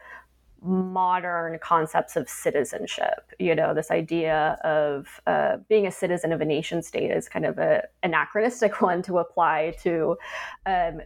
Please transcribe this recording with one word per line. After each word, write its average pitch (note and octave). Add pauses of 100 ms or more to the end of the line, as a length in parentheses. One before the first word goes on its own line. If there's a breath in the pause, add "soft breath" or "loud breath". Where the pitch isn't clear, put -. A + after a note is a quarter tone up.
(600 loud breath)
modern F3+
concepts -
of D3+
citizenship? -
You F3+
know, D#3
this D3+
idea D#3+
of, D3+
uh, D3+ (120)
being G#3+
a F#3
citizen F3
of D#3
a D3+
nation D#3+
state -
is -
kind E3
of D#3+
a D#3+ (180)
anachronistic G#3
<laughs> -
one F3+
to F3+
apply D#3+
to, E3 (500 loud breath)
um, E3+